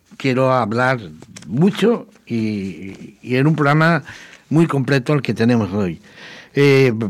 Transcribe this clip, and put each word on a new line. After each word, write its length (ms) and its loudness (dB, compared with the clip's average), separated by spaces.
quiero 340 0
hablar 480 0
mucho 600 0
y, 920 -8
y 160 -4
en 100 2
un 80 2
programa 480 2
muy 180 4
completo 460 0
el 80 0
que 140 -4
tenemos 400 0
hoy. 260 -4
Eh, 400 4